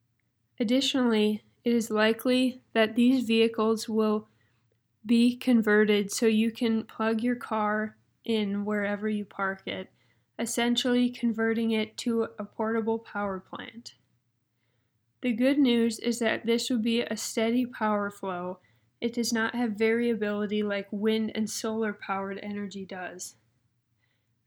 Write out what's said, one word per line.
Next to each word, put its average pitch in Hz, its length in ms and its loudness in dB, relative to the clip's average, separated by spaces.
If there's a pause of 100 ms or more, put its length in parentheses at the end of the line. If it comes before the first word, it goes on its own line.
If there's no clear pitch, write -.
(600)
Additionally, 233 840 2 (200)
it 240 80 2
is 226 200 0
likely 240 720 2 (100)
that 220 220 2
these 247 280 4
vehicles 226 640 2
will 214 400 0 (800)
be 240 300 4
converted 208 760 4
so - 140 0
you 220 240 4
can 220 340 -2
plug 220 380 -2
your 247 140 0
car 214 600 -2 (300)
in 202 400 -2
wherever 208 420 -2
you 208 160 -2
park 196 440 -6
it, 190 240 -8 (480)
essentially 247 720 0
converting 226 580 0
it 214 260 -2
to 226 280 -2 (160)
a 208 40 -6
portable 226 540 -2
power 202 420 -6
plant. - 540 -14 (1300)
The 247 120 -2
good 262 240 2
news 233 400 4
is 233 220 -2
that 220 260 0
this 233 240 0
would 240 140 0
be 233 180 0
a 226 160 -4
steady 233 480 -2
power 208 460 -2
flow. 180 480 -8 (420)
It 233 120 -2
does 233 200 -2
not 226 220 0
have 240 160 -2
variability 214 880 0
like 202 300 -4
wind 220 420 0
and 214 160 -2
solar 220 420 -4
powered 196 520 -8
energy 202 420 -10
does. 180 480 -12 (1120)